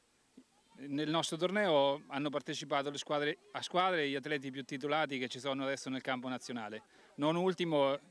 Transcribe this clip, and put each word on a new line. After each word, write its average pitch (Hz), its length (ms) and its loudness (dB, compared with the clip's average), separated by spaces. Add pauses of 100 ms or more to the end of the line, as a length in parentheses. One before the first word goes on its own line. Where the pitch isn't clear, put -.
(760)
Nel 143 340 -4
nostro 165 280 0
torneo 160 680 4
hanno 143 220 -2
partecipato 143 600 -2
le 143 80 -6
squadre, 147 400 -2 (140)
a 127 100 -8
squadre 180 480 2
gli 135 60 -2
atleti 139 360 -4
più 131 140 -8
titolati 143 520 0
che 127 120 -2
ci 131 100 -10
sono 135 240 -2
adesso 135 260 -4
nel 131 120 -4
campo 127 260 -2
nazionale. 117 540 -8 (340)
Non 156 220 2
ultimo 165 600 2 (140)